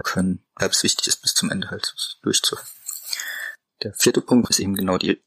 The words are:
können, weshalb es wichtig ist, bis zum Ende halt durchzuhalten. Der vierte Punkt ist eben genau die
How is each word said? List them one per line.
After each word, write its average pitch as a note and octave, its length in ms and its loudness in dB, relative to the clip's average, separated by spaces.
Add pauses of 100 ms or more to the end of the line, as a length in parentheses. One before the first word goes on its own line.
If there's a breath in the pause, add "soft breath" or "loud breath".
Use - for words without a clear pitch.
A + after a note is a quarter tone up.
können, F#2 420 0 (100)
weshalb F#2+ 180 0
es - 100 2
wichtig - 240 2
ist, - 140 -2
bis - 120 0
zum - 180 0
Ende G2 180 -4
halt - 240 -6 (280)
durchzuhalten. - 500 -2 (1120 loud breath)
Der G#2 120 -6
vierte - 280 4
Punkt B2 280 4
ist - 100 2
eben G2 160 0
genau F#2 220 2
die F#2+ 280 0